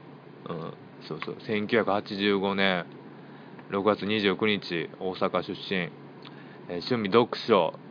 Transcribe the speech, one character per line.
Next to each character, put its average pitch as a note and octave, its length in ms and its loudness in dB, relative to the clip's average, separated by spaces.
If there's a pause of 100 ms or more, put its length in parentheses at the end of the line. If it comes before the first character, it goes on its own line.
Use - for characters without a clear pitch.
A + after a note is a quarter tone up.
(500)
う - 40 -6
ん。 E2+ 40 -6
う - 100 -8
ん、 - 60 -10 (280)
そ - 140 -8
う D2+ 80 -8
そ - 80 -6
う、 - 80 -10
千 G#2+ 280 -2
九 A#2 100 2
百 G2 140 4
八 G#2 260 -2
十 G2+ 200 4
五 G2 180 2
年、 F#2+ 300 2 (840)
六 G2 180 2
月 G2+ 180 4
二 G#2+ 140 0
十 G2 160 4
九 A2 120 2
日、 F2+ 420 0 (100)
大 F#2 140 -2
阪 F2+ 300 0
出 G2+ 80 -6
身。 F2+ 400 -4 (760)
え F2+ 120 -6
ー、 - 20 -6
趣 B2 160 0
味 G#2 120 0
読 A#2 280 6
書、 F#2+ 360 6 (180)